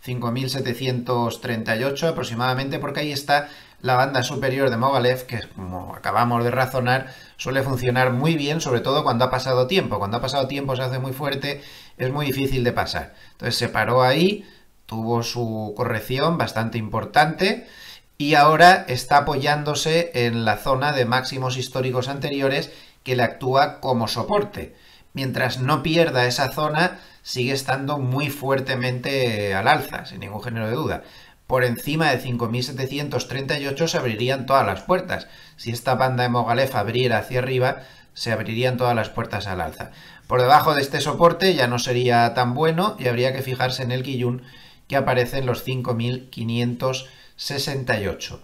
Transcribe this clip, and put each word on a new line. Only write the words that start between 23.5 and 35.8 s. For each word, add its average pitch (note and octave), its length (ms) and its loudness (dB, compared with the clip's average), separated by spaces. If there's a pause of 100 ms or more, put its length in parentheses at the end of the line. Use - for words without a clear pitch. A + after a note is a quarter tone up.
como A#2 280 0
soporte. G#2 680 -4 (380)
Mientras C3 460 -2
no D3+ 240 0
pierda D#3 420 4
esa C3 260 0
zona, D#3 480 0 (220)
sigue B2+ 320 -4
estando C#3 460 -4
muy C3+ 300 -2
fuertemente B2 1200 -2
al G2+ 140 0
alza, - 380 0
sin - 160 -14
ningún G#2 200 -10
género A#2 260 -4
de A2+ 80 -2
duda. A2+ 280 -4 (440)
Por B2+ 160 2
encima D3 480 0
de A#2+ 80 0
cinco A#2+ 300 -4
mil B2 140 -2
setecientos C3 640 -6
treinta C#3 300 -4
y C#3 100 -4
ocho D3 200 0
se E3 100 -2
abrirían B2 480 -2
todas C3+ 200 4
las F#2+ 160 -2
puertas. F3 460 -2 (280)
Si - 160 -8
esta A#2+ 240 0